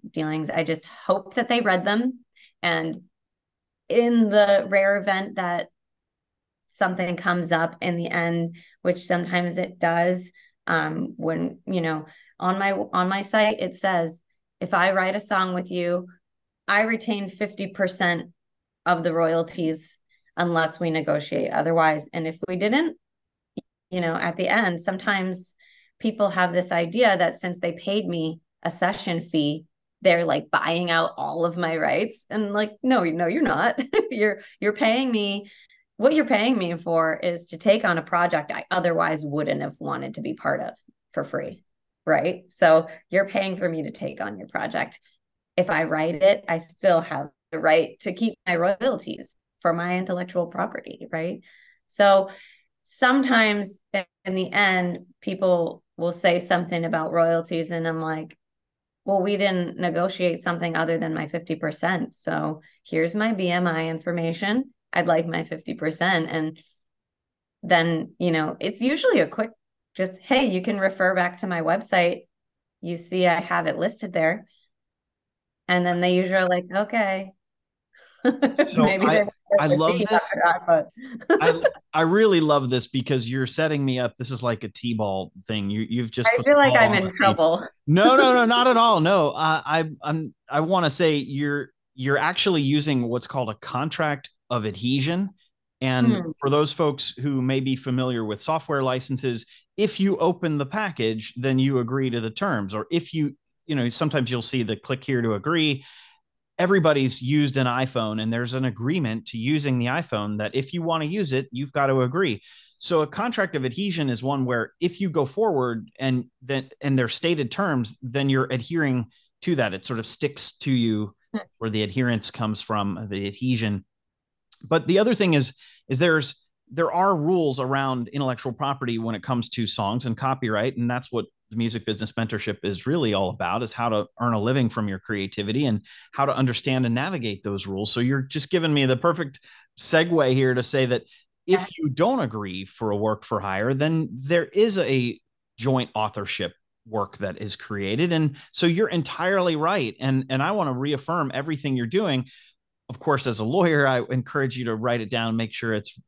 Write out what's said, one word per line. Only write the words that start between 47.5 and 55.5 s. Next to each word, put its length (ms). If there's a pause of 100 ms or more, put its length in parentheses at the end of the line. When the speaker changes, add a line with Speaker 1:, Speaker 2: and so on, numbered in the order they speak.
Speaker 1:
the 80
right 400
to 140
keep 200 (140)
my 80
royalties 800 (260)
for 120
my 260
intellectual 480
property, 640
right? 300 (440)
So 440 (560)
sometimes 960 (140)
in 400
the 180
end, 540 (160)
people 640 (140)